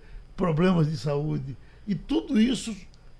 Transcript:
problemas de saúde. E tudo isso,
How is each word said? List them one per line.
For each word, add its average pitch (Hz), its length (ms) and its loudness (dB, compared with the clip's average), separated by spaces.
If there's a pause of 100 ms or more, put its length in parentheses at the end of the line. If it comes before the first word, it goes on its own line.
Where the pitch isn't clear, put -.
(360)
problemas 170 540 4
de 160 80 -4
saúde. 143 580 -2 (320)
E 208 60 0
tudo 269 460 0
isso, 226 360 2 (440)